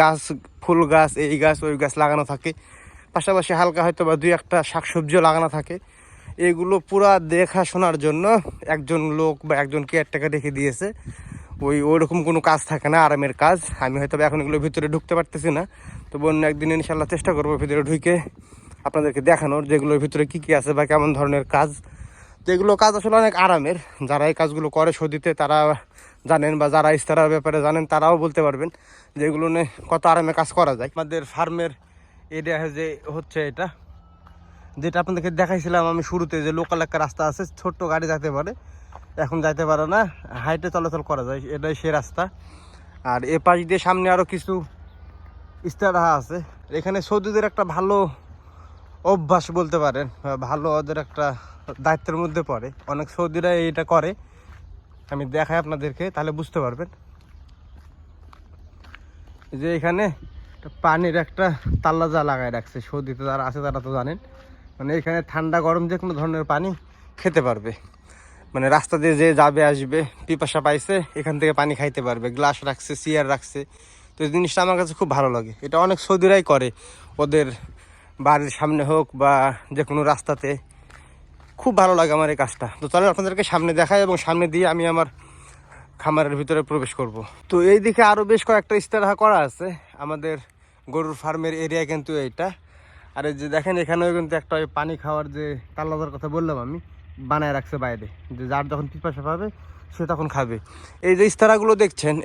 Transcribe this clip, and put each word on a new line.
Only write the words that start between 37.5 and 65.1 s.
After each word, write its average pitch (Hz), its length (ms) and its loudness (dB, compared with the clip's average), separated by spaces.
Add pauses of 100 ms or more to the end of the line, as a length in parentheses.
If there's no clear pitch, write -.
ছোট্ট 180 200 -6 (120)
গাড়ি 160 200 -2
যেতে 151 240 -4
পারে, 165 160 -4 (720)
এখন 143 200 -4
যাইতে 156 260 0
পারে 151 140 2 (100)
না, 214 60 4 (440)
হাইটে 160 300 -4
চলাচল 165 360 -2
করা 135 180 -2
যায়, 135 120 -8 (140)
এটাই 147 260 -4
সে 160 80 -4 (100)
রাস্তা। 151 240 -6 (880)
আর 123 100 0 (140)
এ - 20 2 (100)
পাশ 175 120 6 (100)
দিয়ে 185 180 2
সামনে 185 280 2
আরও 180 180 2
কিছু 185 200 -8 (1160)
ইস্তারাহা 175 520 2
আছে। 156 180 -10 (400)
এখানে 190 200 -4 (100)
সৌদিদের 208 420 0
একটা 202 140 -2 (100)
ভালো 190 220 0 (1160)
অভ্যাস 170 320 2 (140)
বলতে 165 260 0
পারেন, 139 220 0 (160)
বা 139 100 -6 (160)
ভালো 151 200 -4 (100)
ওদের 151 260 -4
একটা 147 220 -4 (580)
দায়িত্বের 160 380 0
মধ্যে 165 280 -4
পড়ে। 120 180 -6 (240)
অনেক 143 140 -4 (100)
সৌদিরা 170 340 -2 (200)
এটা 160 220 -4
করে, 165 180 2 (1000)
আমি 143 120 -4 (120)
দেখাই 156 260 0
আপনাদেরকে, 151 420 -6 (100)
তাহলে 156 240 -4
বুঝতে 165 260 -6
পারবেন। 123 240 -6 (2750)
যে 151 80 -4 (100)
এখানে 170 260 0 (520)
একটা - 140 -18 (140)
পানির 165 400 2
একটা 190 220 -2 (380)
তাল্লাজা 160 360 0 (100)
লাগায় 127 260 -4
রাখছে, 113 200 -10 (120)
সৌদিতে 131 400 -8
যারা 135 200 -4
আছে 127 180 -10
তারা 135 200 -6
তো 131 120 -8
জানেন, 143 200 -6 (580)
মানে 135 220 -8
এখানে 165 200 -2 (140)